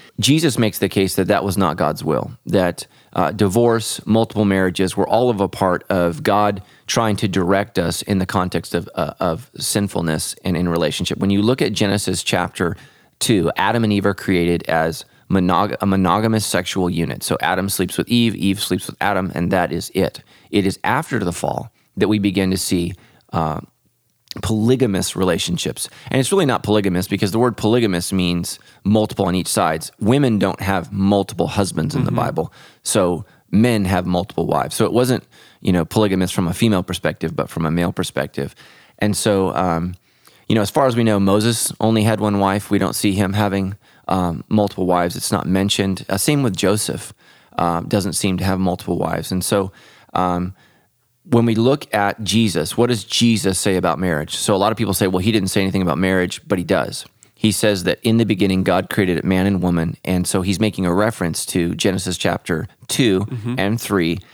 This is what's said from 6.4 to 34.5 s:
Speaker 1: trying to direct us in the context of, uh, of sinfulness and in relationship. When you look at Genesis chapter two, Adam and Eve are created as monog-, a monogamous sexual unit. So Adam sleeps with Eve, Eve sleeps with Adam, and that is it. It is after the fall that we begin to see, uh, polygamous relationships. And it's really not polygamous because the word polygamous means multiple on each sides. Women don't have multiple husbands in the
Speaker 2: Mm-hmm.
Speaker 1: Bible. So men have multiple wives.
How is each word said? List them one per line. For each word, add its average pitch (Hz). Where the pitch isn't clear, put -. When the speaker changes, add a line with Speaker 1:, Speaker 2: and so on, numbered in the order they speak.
Speaker 1:
trying 110
to 113
direct 95
us 87
in 98
the 92
context 90
of, 85
uh, 85
of 85
sinfulness 87
and 95
in 87
relationship. 85
When 98
you 98
look 120
at 110
Genesis 101
chapter 90
two, 90
Adam 110
and 107
Eve 101
are 101
created 87
as 80
monog-, 92
a -
monogamous 101
sexual 90
unit. 82
So -
Adam 92
sleeps 92
with -
Eve, 117
Eve 98
sleeps -
with -
Adam, 95
and 85
that 87
is 85
it. -
It 98
is 95
after 131
the 90
fall -
that 98
we 107
begin 95
to 92
see, 87
uh, 80
polygamous 110
relationships. -
And 131
it's 127
really 196
not 120
polygamous 98
because 101
the 110
word 120
polygamous 107
means 87
multiple 107
on 87
each 90
sides. 80
Women 120
don't 98
have 95
multiple 98
husbands 90
in 78
the -
Speaker 2:
Mm-hmm. -
Speaker 1:
Bible. -
So 90
men 107
have 92
multiple 87
wives. -